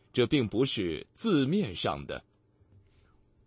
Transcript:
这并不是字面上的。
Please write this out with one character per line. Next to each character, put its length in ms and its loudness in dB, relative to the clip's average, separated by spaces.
这 120 4
并 220 2
不 180 2
是 480 -4
字 320 2
面 300 0
上 300 -4
的。 180 -10